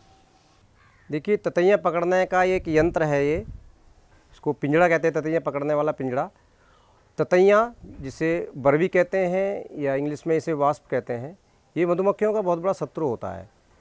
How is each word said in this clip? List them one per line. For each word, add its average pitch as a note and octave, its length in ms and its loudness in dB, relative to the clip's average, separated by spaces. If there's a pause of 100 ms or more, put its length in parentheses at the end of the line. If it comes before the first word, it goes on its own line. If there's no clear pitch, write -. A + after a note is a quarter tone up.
(1120)
देखिए, F3 260 0
ततैया F3+ 400 2
पकड़ने F3 480 0
का F#3 180 2
एक F#3 240 0
यंत्र E3 360 2
है C#3+ 220 2
ये, E3 200 -2 (880)
इसको - 200 -4
पिंजड़ा D#3+ 360 2
कहते E3 180 2
हैं, D#3 140 0
ततैया D#3+ 180 -2
पकड़ने C#3+ 340 -4
वाला D3 180 0
पिंजड़ा। C#3 380 -4 (880)
ततैया, G3+ 560 4 (280)
जिसे D#3+ 560 -4
बर C#3 200 4
भी F3+ 100 2
कहते F3+ 300 0
हैं F#3+ 640 -4
या C3+ 140 -2
इंग्लिश D3 320 -6
में D#3+ 100 2
इसे D#3+ 160 -2
वास्प C#3+ 380 0
कहते B2+ 220 -4
हैं, C3 240 -10 (400)
ये E3+ 80 2
मधुमक्खियों G3 480 0
का G#3+ 80 -2
बहुत F3 180 -2
बड़ा F3+ 140 -2
शत्रु D#3 340 -6
होता G#2+ 240 -4
है। F2+ 180 -14 (320)